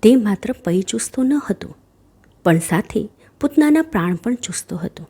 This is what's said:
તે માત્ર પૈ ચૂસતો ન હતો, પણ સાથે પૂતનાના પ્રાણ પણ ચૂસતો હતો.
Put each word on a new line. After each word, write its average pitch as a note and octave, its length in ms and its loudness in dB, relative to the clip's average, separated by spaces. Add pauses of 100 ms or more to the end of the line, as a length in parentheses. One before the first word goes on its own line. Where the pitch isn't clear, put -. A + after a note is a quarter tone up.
તે A#3 140 10
માત્ર G#3 360 0
પૈ F3+ 280 0
ચૂસતો A3+ 420 -4
ન C#4 180 2 (100)
હતો, - 260 -6 (680)
પણ E3 140 0
સાથે - 520 -4 (300)
પૂતનાના D4+ 420 2
પ્રાણ F3+ 340 -2
પણ A#3+ 180 -4
ચૂસતો - 420 -10
હતો. E3 340 -10